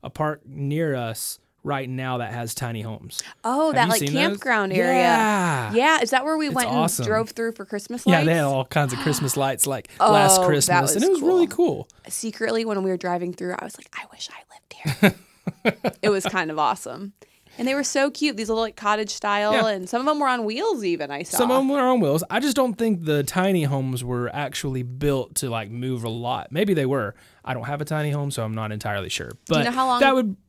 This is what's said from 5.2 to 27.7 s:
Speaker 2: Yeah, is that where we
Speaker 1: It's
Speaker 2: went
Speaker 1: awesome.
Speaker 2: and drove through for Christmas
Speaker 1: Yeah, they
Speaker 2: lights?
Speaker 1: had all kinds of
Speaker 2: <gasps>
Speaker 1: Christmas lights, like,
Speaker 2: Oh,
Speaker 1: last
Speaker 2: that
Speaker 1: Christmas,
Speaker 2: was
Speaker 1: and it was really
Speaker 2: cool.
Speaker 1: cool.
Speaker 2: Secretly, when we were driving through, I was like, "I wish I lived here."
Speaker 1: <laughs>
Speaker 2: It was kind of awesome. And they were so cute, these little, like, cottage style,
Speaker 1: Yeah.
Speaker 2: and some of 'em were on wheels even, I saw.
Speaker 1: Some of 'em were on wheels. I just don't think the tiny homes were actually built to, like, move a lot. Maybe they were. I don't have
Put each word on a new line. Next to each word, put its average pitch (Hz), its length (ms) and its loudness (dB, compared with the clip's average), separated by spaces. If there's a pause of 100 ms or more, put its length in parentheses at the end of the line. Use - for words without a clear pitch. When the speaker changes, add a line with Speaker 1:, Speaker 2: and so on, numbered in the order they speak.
Speaker 2:
Yeah, 294 300 4
is 226 80 -2
that 262 140 2
where 311 120 0
we 311 120 0
Speaker 1:
It's 254 80 -2
Speaker 2:
went 247 120 2
Speaker 1:
awesome. - 360 0
Speaker 2:
and - 40 -2
drove 220 220 0
through 226 220 -4
for 214 120 -12
Christmas 214 440 -8
Speaker 1:
Yeah, 165 140 6
they 151 40 2
Speaker 2:
lights? 165 120 4
Speaker 1:
had 151 80 2
all 135 180 0
kinds 143 280 0
of 123 60 -4
Speaker 2:
<gasps> 139 60 -6
Speaker 1:
Christmas 147 320 0
lights, 135 320 0
like, 131 200 -6 (120)
Speaker 2:
Oh, 214 120 6
Speaker 1:
last 190 280 8
Speaker 2:
that 180 60 4
Speaker 1:
Christmas, 175 360 4
Speaker 2:
was 143 140 0
Speaker 1:
and 226 80 2
it 381 60 4
was 330 120 2
really 349 240 4
Speaker 2:
cool. - 400 0
Speaker 1:
cool. - 20 -20 (200)
Speaker 2:
Secretly, 226 560 -2
when 202 180 -2
we 190 80 0
were 185 60 0
driving 175 360 -2
through, 180 240 -6
I - 80 -8
was - 140 -14
like, - 160 -20
"I - 160 -10
wish - 220 -14
I - 100 -20 (100)
lived - 220 -20 (300)
here." 185 100 6 (800)
Speaker 1:
<laughs> - 80 -12
Speaker 2:
It 208 80 4
was 196 160 0
kind 180 240 -2
of 156 80 -4
awesome. 151 540 -2 (460)
And 240 100 -2
they 262 60 0
were 277 100 0
so 277 260 2
cute, 285 260 -2
these 214 120 -4
little, 226 140 0
like, 220 140 -4
cottage 214 340 0
style, 208 420 0
Speaker 1:
Yeah. 220 160 4
Speaker 2:
and 185 200 -4
some 240 140 -2
of 277 60 2
'em 302 120 2
were 285 80 2
on 247 160 0
wheels 262 400 -2
even, 160 260 -2
I 143 120 -6
saw. - 160 -4
Speaker 1:
Some 247 120 4
of 262 100 4
'em 269 80 0
were 285 120 2
on 254 200 4
wheels. 156 300 2
I 214 100 0
just 277 160 0
don't 254 180 2
think 208 300 0
the 147 180 2
tiny 185 420 2
homes 131 380 -2
were 123 320 -2
actually 135 480 -4
built 131 540 -2
to, 131 140 -4
like, 110 200 -4
move 123 340 -4
a 117 40 -4
lot. 120 420 -4
Maybe 190 240 2
they 143 120 2
were. 127 280 -2 (300)
I 131 100 -6
don't 117 100 -6
have 143 160 -6